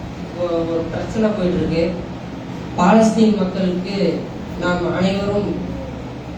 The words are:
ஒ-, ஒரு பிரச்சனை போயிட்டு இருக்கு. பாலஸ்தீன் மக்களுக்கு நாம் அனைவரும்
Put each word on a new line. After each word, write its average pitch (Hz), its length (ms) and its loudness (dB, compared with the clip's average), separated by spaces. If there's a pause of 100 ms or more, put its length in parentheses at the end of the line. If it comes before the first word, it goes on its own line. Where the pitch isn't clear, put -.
(360)
ஒ-, 170 280 0
ஒரு 165 260 0
பிரச்சனை 220 400 0
போயிட்டு 180 280 0
இருக்கு. 160 260 2 (920)
பாலஸ்தீன் 220 600 6
மக்களுக்கு 180 600 0 (640)
நாம் 175 340 0
அனைவரும் 196 540 0 (880)